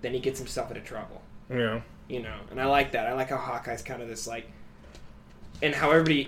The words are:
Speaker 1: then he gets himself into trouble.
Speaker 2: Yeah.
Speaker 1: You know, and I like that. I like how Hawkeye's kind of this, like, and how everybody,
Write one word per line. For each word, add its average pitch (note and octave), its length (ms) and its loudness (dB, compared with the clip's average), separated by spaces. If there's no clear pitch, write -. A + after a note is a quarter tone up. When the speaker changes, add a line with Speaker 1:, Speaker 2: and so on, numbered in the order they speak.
Speaker 1:
then B2 140 -2
he B2+ 40 -2
gets C3 200 -2
himself B2+ 320 -4
into A2 100 -8
trouble. - 400 -10
Speaker 2:
Yeah. A#2 320 2
Speaker 1:
You B2 140 -4
know, A2 140 -8
and A#2+ 80 -6
I C3 60 0
like C#3 280 6
that. A2+ 140 2
I B2 60 2
like C3 160 0
how C#3 80 0
Hawkeye's A#2+ 460 -4
kind B2 180 -8
of A#2 80 -8
this, A2+ 180 -8
like, A#2 240 -8
and D3+ 120 4
how D3 160 4
everybody, D#3 380 8